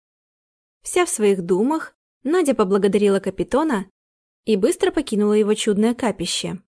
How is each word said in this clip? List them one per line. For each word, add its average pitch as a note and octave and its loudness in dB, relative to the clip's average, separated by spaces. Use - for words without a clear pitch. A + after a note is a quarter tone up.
Вся F4+ 0
в - -8
своих G3 0
думах, G#3 -2
Надя D4 2
поблагодарила G3+ 2
Капитона G3 -2
и A3 2
быстро D#4+ 0
покинула G#3 0
его G#3+ 2
чудное G#3+ 0
капище F#3 -6